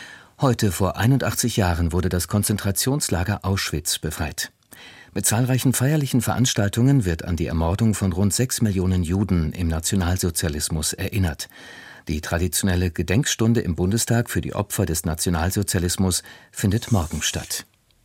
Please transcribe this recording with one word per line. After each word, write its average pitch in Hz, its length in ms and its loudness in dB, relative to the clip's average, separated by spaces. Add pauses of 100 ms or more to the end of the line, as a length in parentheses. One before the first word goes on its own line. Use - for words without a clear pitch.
(400)
Heute 117 320 2
vor 90 240 0
einundachtzig 117 640 2
Jahren 87 340 2
wurde 90 160 0
das 90 220 0
Konzentrationslager 101 1120 0
Auschwitz - 560 -2
befreit. - 540 -6 (600)
Mit 101 120 -4
zahlreichen 127 480 2
feierlichen 135 480 2
Veranstaltungen 113 800 2
wird 82 220 -2
an 85 120 -2
die 78 100 0
Ermordung 87 480 2
von 95 180 0
rund 98 200 2
sechs - 280 -2
Millionen 92 420 2
Juden 87 480 0
im 87 160 -4
Nationalsozialismus 82 1300 -2
erinnert. 90 560 -4 (580)
Die 78 140 -4
traditionelle 90 680 0
Gedenkstunde 117 720 2
im 82 140 -2
Bundestag 117 540 0
für 90 120 -2
die - 120 -8
Opfer - 320 0
des 80 200 -4
Nationalsozialismus 90 1160 0 (300)
findet 107 400 0
morgen 80 320 0
statt. - 420 -6 (400)